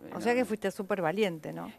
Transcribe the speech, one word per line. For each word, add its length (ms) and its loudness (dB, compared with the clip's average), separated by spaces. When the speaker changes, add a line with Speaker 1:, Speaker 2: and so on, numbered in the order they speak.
Speaker 1:
eh, 100 -12
Speaker 2:
O 60 -6
sea 120 4
Speaker 1:
no. 60 4
Speaker 2:
que 60 4
fuiste 260 -2
súper 300 -2
valiente, 500 0
¿no? 280 -8